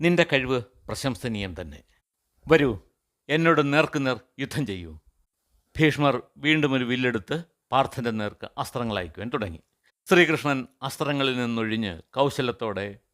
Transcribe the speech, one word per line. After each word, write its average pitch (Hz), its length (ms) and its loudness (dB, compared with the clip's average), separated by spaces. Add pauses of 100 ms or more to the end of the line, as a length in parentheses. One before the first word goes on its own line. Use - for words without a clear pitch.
നിന്റെ 170 320 4
കഴിവ് 127 280 0 (260)
പ്രശംസനീയം 107 720 -6
തന്നെ. 76 220 -14 (640)
വരൂ, 139 320 6 (500)
എന്നോട് 151 440 4
നേർക്കുനേർ 143 460 2 (200)
യുദ്ധം 135 260 -4
ചെയ്യൂ." 87 340 -10 (800)
ഭീഷ്മർ 143 440 2 (140)
വീണ്ടും 147 360 2
ഒരു 127 100 0
വില്ലെടുത്ത് 123 600 -2 (280)
പാർത്ഥൻ്റെ 127 400 -2
നേർക്ക് 107 460 -8
അസ്ത്രങ്ങൾ 117 420 -6
അയക്കുവാൻ 92 300 -10
തുടങ്ങി. 104 300 -6 (500)
ശ്രീകൃഷ്ണൻ 147 580 4 (160)
അസ്ത്രങ്ങളിൽ 135 540 -2
നിന്നൊഴിഞ്ഞ് 113 600 -2 (160)
കൗശലത്തോടെ 113 840 -2 (160)